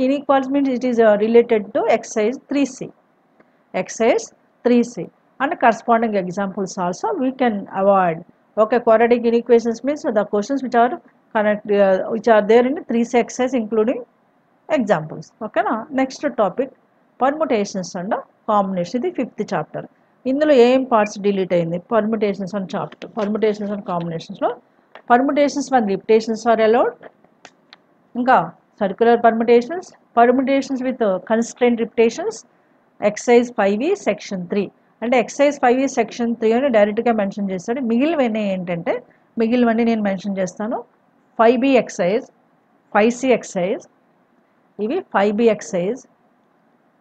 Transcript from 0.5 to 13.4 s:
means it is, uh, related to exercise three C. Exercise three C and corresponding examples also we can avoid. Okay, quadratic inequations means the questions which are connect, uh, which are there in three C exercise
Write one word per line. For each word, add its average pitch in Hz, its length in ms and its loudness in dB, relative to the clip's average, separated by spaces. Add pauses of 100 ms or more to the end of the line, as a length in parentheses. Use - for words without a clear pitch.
means 277 220 0
it 247 120 -4
is, 233 80 -2 (100)
uh, 214 60 6 (120)
related 233 360 4 (140)
to 311 60 0 (140)
exercise 220 400 -2 (140)
three 277 160 0 (100)
C. - 120 -12 (920)
Exercise 254 440 0 (400)
three 240 160 4 (100)
C 175 140 -10 (360)
and 285 120 -2 (100)
corresponding 233 600 2
examples 190 500 -6 (120)
also 180 220 -4 (140)
we 254 100 -2 (120)
can 233 120 0 (260)
avoid. 190 360 2 (460)
Okay, 233 240 0
quadratic 226 420 4
inequations 233 580 2
means 294 160 -4 (140)
the 202 160 0
questions 214 320 -2
which 240 180 -2
are 247 100 0 (420)
connect, 214 360 0
uh, 196 260 4 (180)
which 220 200 -4
are 208 160 4
there 240 200 6
in 302 40 -4 (140)
three 233 220 0
C - 20 -20 (100)
exercise 254 380 -6